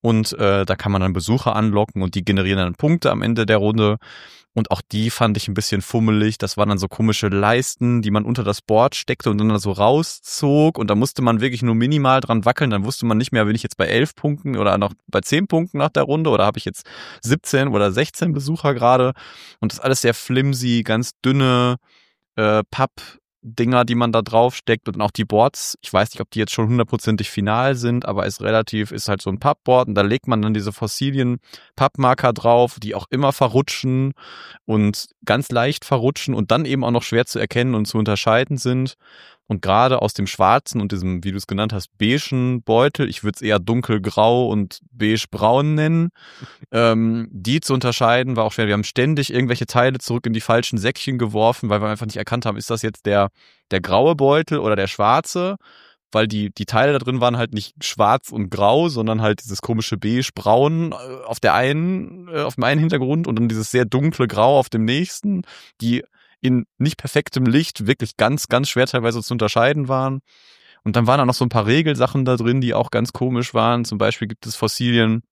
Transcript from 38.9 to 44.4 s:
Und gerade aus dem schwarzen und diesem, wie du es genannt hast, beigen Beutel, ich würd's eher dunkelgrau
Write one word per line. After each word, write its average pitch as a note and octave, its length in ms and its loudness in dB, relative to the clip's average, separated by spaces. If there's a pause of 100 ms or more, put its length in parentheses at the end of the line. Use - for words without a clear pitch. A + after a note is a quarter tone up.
Und G#2 140 -4
gerade A#2+ 400 2
aus G#2+ 140 -2
dem G2+ 100 -2
schwarzen G#2 560 2
und G2+ 100 -4
diesem, F#2 320 -4
wie G2 60 -4
du F#2+ 80 -6
es G2 80 -8
genannt G#2 260 -4
hast, G2 280 -10
beigen B2+ 640 0
Beutel, B2+ 440 2
ich - 160 -10
würd's G#2 200 -4
eher G#2+ 160 2
dunkelgrau A2+ 880 2